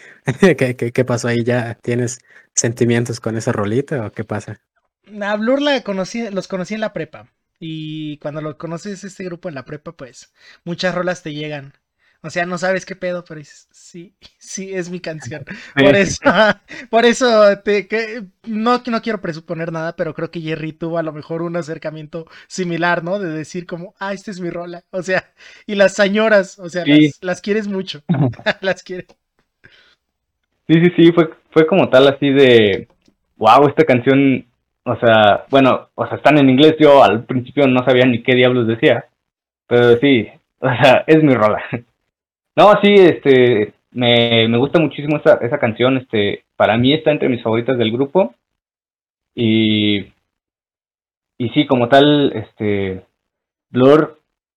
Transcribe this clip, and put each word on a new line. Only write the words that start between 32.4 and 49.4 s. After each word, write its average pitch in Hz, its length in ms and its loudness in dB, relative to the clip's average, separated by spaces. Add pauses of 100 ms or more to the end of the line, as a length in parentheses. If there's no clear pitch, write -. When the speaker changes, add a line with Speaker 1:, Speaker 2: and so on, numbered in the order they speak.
Speaker 3:
"Guau, 120 320 6
esta 156 160 0
canción", 135 600 2 (380)
o 120 120 -4
sea, 110 540 4
bueno, 131 460 2
o 113 100 -4
sea, 113 120 -10
están 147 200 2
en 135 120 4
inglés, 151 280 4
yo 143 240 8
al 107 220 2
principio 131 420 -2
no 127 180 0
sabía 127 220 2
ni 117 160 -2
qué 127 140 0
diablos 127 320 2
decía, 117 380 0 (600)
pero 120 340 4
sí, 135 280 2 (320)
o 131 80 -2
sea, 127 380 4
es 156 160 4
mi 139 120 4
rola. 107 280 0 (100)
<laughs> 117 140 -10 (680)
No, 190 180 6 (100)
sí, 202 100 4
este, 127 800 4 (200)
me, 117 540 2
me 117 120 0
gusta 143 200 0
muchísimo 147 380 -2
esa, 151 260 4
esa 120 160 -4
canción, 123 380 0
este, 104 480 -4 (120)
para 104 200 2
mí 127 160 2
está 156 180 0
entre 147 200 -2
mis 120 120 -6
favoritas 120 360 -4
del 113 140 -2
grupo, 139 420 -2 (1000)
y, 107 800 0 (1300)